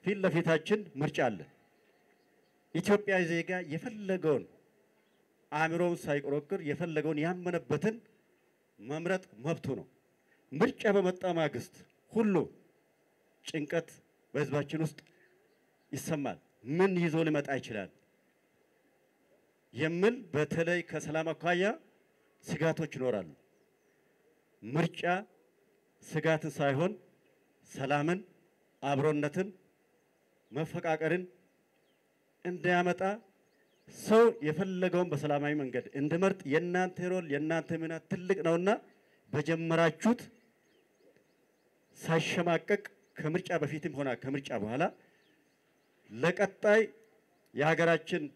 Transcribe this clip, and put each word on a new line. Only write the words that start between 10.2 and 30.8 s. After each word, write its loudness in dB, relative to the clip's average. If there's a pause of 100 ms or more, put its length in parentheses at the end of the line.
ምርጫ 2 (100)
በመጣ 2 (120)
ማግስት -2 (380)
ሁሉ 2 (1120)
ጭንቀት -4 (460)
በህዝባችን -2
ውስጥ -4 (920)
ይሰማል። -4 (280)
ምን 2
ይዞ 0
ሊመጣ 0
ይችላል -8 (1800)
የሚል 2 (140)
በተለይ 0
ከሰላም -4
አኳያ 0 (800)
ስጋቶች -2
ይኖራሉ። -2 (1300)
ምርጫ -2 (1000)
ስጋትን -2
ሳይሆን 0 (800)
ሰላምን፣ 0 (640)
አብሮነትን፣ 0 (1040)
መፈቃቀርን -2 (1200)